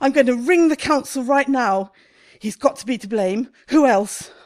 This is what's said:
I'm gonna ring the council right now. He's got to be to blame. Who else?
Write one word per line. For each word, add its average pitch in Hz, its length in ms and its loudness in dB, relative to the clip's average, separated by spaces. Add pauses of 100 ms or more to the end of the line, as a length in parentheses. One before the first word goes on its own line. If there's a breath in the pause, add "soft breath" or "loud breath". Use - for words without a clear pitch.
I'm 277 120 0
gonna 254 220 4
ring 320 340 2
the 311 80 2
council 277 460 -4
right 269 260 0
now. 202 440 0 (460 soft breath)
He's 214 180 -8
got - 200 0
to - 100 -18
be 240 120 -4
to - 80 -14
blame. 202 440 -4 (180 soft breath)
Who 294 180 2
else? 208 440 -2 (160 soft breath)